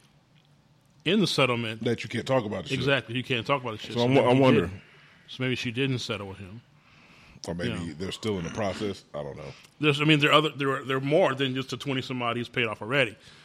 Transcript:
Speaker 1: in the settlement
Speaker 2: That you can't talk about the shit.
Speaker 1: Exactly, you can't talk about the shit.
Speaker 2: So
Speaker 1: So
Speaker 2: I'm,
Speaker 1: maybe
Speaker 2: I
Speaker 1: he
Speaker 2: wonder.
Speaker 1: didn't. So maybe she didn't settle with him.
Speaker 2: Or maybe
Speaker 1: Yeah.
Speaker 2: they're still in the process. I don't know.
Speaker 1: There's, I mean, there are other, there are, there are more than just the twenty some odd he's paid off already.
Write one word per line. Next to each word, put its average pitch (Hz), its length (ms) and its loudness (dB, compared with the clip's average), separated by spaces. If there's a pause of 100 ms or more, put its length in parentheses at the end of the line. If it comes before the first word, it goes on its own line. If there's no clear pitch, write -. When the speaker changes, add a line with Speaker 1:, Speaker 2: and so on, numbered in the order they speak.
(1040)
Speaker 1:
in 196 160 4
the 165 60 4
settlement 117 580 0
Speaker 2:
That 120 200 -2
you - 40 -10
can't - 180 -6
talk 131 180 2
about 101 200 -6
the - 60 -8
shit. 135 80 -2
Speaker 1:
Exactly, 127 380 0
you 127 80 -4
can't 120 220 -4
talk 139 160 0
about 117 100 -6
the 107 60 -10
shit. - 160 -12
Speaker 2:
So 120 60 -2
Speaker 1:
So 120 40 4
Speaker 2:
I'm, 131 100 6
Speaker 1:
maybe 127 120 6
Speaker 2:
I 123 80 6
Speaker 1:
he 135 60 6
Speaker 2:
wonder. 123 220 6
Speaker 1:
didn't. 92 180 -6 (480)
So - 140 -10
maybe 127 140 -2
she 123 140 -6
didn't 131 280 -2
settle 101 300 -6
with 95 100 -14
him. 101 220 -16 (880)
Speaker 2:
Or 85 60 -4
maybe 117 160 -4
Speaker 1:
Yeah. 85 280 -6
Speaker 2:
they're 92 140 -6
still 104 260 -4
in 85 60 -4
the 80 60 -6
process. 101 520 -4 (120)
I 73 80 -6
don't 69 140 -10
know. 143 160 -12 (280)
Speaker 1:
There's, 147 200 2
I 151 40 0
mean, 151 160 6
there 143 100 4
are 143 40 6
other, 151 160 6
there 135 200 -2
are, 131 140 -2
there 135 140 -2
are - 20 -6
more 139 340 4
than 131 200 0
just 131 160 -4
the 127 60 -6
twenty 131 260 -4
some 127 200 -6
odd 117 140 0
he's 120 120 -4
paid 120 180 0
off 104 160 -6
already. 120 340 0 (280)